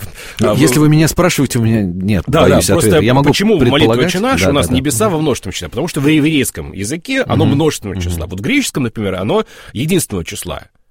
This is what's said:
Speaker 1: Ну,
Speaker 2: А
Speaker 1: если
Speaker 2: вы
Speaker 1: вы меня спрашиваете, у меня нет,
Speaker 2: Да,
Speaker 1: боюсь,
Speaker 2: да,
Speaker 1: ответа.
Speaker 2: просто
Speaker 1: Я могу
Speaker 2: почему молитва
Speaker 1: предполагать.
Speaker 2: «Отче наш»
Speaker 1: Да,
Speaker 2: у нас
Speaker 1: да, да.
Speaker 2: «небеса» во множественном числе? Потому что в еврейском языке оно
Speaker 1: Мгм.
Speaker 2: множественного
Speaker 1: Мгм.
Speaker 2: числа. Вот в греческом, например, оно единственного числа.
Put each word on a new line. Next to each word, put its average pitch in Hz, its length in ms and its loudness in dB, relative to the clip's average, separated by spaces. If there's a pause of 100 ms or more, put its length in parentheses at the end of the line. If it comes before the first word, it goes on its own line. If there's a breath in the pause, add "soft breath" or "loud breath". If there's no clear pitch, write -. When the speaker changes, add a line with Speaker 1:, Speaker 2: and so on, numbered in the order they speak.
(380 loud breath)
Speaker 1:
Ну, 107 140 0
Speaker 2:
А - 20 0
Speaker 1:
если 151 240 4
Speaker 2:
вы 151 80 4
Speaker 1:
вы 151 40 6
меня 151 180 4
спрашиваете, 151 500 0
у 117 40 0
меня 113 200 2
нет, 92 440 -2
Speaker 2:
Да, 160 160 2
Speaker 1:
боюсь, 185 240 4
Speaker 2:
да, 101 100 2
Speaker 1:
ответа. 107 160 2
Speaker 2:
просто 156 120 4
Speaker 1:
Я 123 100 4
могу 143 160 4
Speaker 2:
почему 202 280 2
молитва 123 160 2
Speaker 1:
предполагать. 143 320 2
Speaker 2:
«Отче 180 140 -2
наш» 262 220 0
Speaker 1:
Да, - 80 2
Speaker 2:
у - 20 2
нас 139 140 0
Speaker 1:
да, 101 60 -4
да. 123 60 2
Speaker 2:
«небеса» 143 320 0
во 160 80 -2
множественном 135 340 -2
числе? 85 160 -10
Потому 147 200 -6
что 156 120 -6
в 135 60 0
еврейском 143 640 0
языке 156 500 -6
оно - 240 0
Speaker 1:
Мгм. 135 100 2
Speaker 2:
множественного 135 400 -2
Speaker 1:
Мгм. 90 120 -4
Speaker 2:
числа. 82 180 -6
Вот 92 140 -10
в - 20 -10
греческом, 208 420 -2
например, 104 320 -6
оно 143 280 -2 (280 loud breath)
единственного 135 520 -2
числа. 85 380 -12 (280)